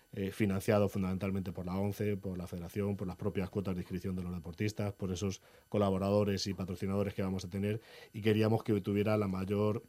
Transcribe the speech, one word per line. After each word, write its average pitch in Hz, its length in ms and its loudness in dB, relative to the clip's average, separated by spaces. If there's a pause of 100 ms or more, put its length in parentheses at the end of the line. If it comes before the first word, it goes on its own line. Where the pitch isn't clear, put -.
(120)
eh, 95 200 -4
financiado 101 580 4
fundamentalmente 95 640 -2
por 90 160 -8
la 92 100 -2
once, 101 400 -2
por 92 180 -6
la 90 120 -6
federación, 98 500 -4
por 98 100 -6
las 90 80 -6
propias 98 360 -2
cuotas 95 240 -2
de 90 60 -2
inscripción 92 340 -4
de 90 80 -4
los 90 100 -6
deportistas, 101 600 -4
por 92 180 -4
esos 95 280 -2 (280)
colaboradores 101 800 2
y 95 80 -2
patrocinadores 98 580 -2
que - 80 -4
vamos 95 240 -2
a 90 40 -10
tener, 101 300 -2 (320)
y 107 100 -8
queríamos 107 420 6
que 107 180 4
tuviera 104 360 2
la 101 100 2
mayor 101 600 0